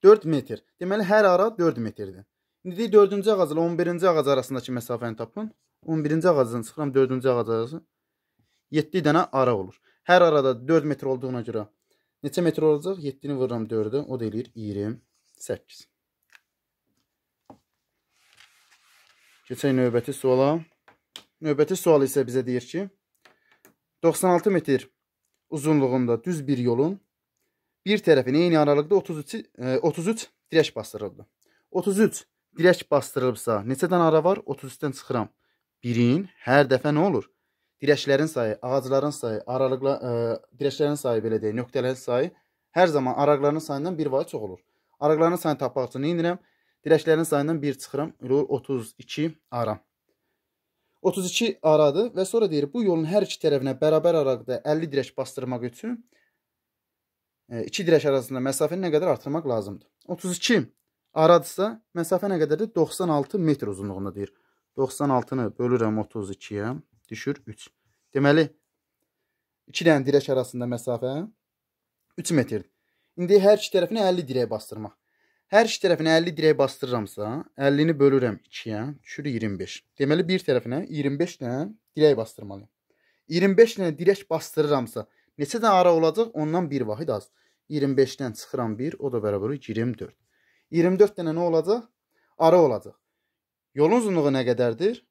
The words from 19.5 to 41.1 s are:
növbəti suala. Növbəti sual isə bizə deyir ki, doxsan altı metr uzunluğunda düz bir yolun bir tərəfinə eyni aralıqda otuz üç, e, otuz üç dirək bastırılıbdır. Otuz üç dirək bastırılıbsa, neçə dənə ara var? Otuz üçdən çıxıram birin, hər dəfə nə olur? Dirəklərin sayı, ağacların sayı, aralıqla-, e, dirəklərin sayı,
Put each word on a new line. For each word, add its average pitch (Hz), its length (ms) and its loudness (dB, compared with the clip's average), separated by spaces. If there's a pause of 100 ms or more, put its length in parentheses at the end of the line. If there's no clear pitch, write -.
növbəti 120 380 0
suala. 135 460 2 (840)
Növbəti 151 340 0
sual 156 320 4
isə 135 200 -2
bizə 123 180 -4
deyir 123 260 -4
ki, 190 160 -8 (1160)
doxsan 165 320 2
altı 175 160 2
metr 139 360 0 (640)
uzunluğunda 131 720 0
düz 160 240 -6
bir 139 100 0
yolun 123 420 0 (840)
bir 208 200 0
tərəfinə 143 400 4
eyni 170 140 4
aralıqda 147 360 2
otuz 160 280 -2
üç, - 120 -12 (220)
e, 131 220 -2
otuz 165 280 -2
üç 220 200 -4 (240)
dirək 156 240 2
bastırılıbdır. 104 500 -12 (460)
Otuz 190 280 -2
üç - 260 2 (320)
dirək 170 340 4
bastırılıbsa, 120 720 -2
neçə 135 240 -2
dənə 175 220 4
ara 156 120 4
var? 190 220 0
Otuz 135 280 -10
üçdən 143 240 -8
çıxıram 113 320 -6 (540)
birin, 120 440 2 (180)
hər 139 240 4
dəfə 131 240 0
nə 151 140 2
olur? 131 220 -2 (500)
Dirəklərin 139 480 0
sayı, 117 340 -4
ağacların 135 540 -2
sayı, 110 320 -6
aralıqla-, 131 560 -2
e, 123 80 -6 (480)
dirəklərin 143 400 -2
sayı, 113 240 -2